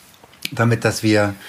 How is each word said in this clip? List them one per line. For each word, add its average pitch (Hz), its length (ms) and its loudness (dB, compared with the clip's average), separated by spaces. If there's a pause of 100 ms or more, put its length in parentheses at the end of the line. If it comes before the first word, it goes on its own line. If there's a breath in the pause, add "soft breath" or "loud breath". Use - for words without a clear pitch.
(500)
damit, 113 340 0
dass 110 200 -2
wir, 104 320 2 (120)